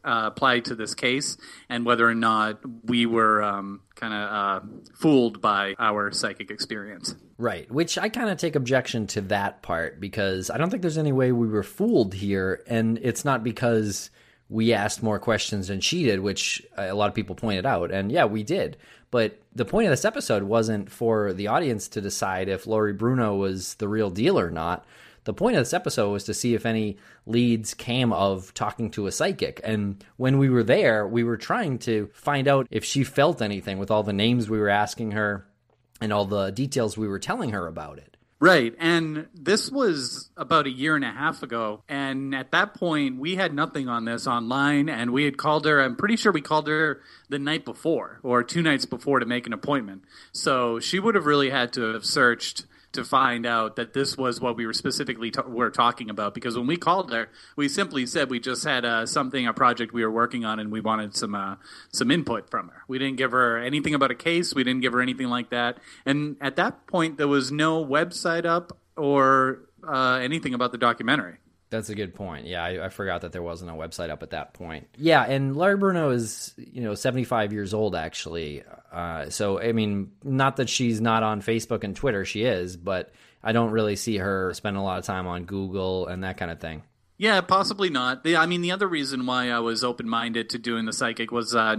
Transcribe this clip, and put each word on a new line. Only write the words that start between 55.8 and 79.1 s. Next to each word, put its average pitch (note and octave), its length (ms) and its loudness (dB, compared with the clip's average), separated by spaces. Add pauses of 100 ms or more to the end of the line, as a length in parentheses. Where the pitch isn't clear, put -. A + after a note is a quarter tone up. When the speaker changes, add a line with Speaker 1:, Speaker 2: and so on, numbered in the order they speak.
Speaker 1:
about, G#2 240 -4
because A#2+ 240 -6
when A#2+ 80 -2
we D#3 100 0
called E3+ 380 0
her, A2+ 160 -2 (260)
we C#3+ 140 0
simply D3 340 -2
said C3 280 -2
we A#2+ 80 -2
just B2 240 -6
had, C3 200 -2
uh, A2+ 220 0
something, C3 400 -2
a A2+ 80 0
project A#2+ 400 0
we A#2 100 0
were A2 60 2
working A#2 340 0
on, A2 160 -4
and G#2+ 120 -6
we G#2+ 100 -4
wanted G#2+ 340 -2
some, G#2 200 -4
uh, G2 220 -6 (360)
some A#2+ 160 2
input C3+ 400 0
from F#2 200 -6
her. - 180 -20
We C3 100 -6
didn't C3+ 200 -2
give C3 120 0
her A#2+ 300 2
anything C#3+ 340 -2
about C#3 160 4
a B2 60 -4
case. E3+ 400 0
We C3+ 80 2
didn't B2+ 180 0
give B2 120 2
her B2 80 2
anything B2+ 260 -2
like A#2+ 240 -4
that. A#2+ 260 -2 (260)
And D3 380 -2
at C#3 140 -4
that - 320 0
point, D#3+ 320 0
there C#3+ 80 2
was C#3 240 2
no D#3+ 340 2
website E3+ 600 0
up E3+ 300 0 (220)
or, C3+ 720 4 (180)
uh, C3 280 2
anything C3 400 -2
about B2 160 0
the A#2 80 -8
documentary. A#2 560 0 (360)
Speaker 2:
That's A2 180 -6
a G#2+ 40 -6
good G2+ 220 -6
point. D#2 320 -10
Yeah, F2 160 -4
I, F2 220 -4
I F#2 40 -6
forgot F2+ 320 -4
that E2+ 100 -10
there F2 120 -8
wasn't E2+ 260 -8
a E2 60 -12
website E2 340 -8
up D2+ 140 -8
at D#2 80 -14
that D#2 240 -10
point. D#2+ 320 -12 (100)
Yeah, D3+ 260 4
and C3+ 320 0
Larry G3 220 2
Bruno F3+ 320 2
is, A#2 480 -4
you A#2+ 240 -12
know, G#2 140 -2
seventy-five A#2 580 0
years G#2 220 -4
old, G#2 200 2
actually. D#2+ 680 -6 (280)
Uh, E2 380 -6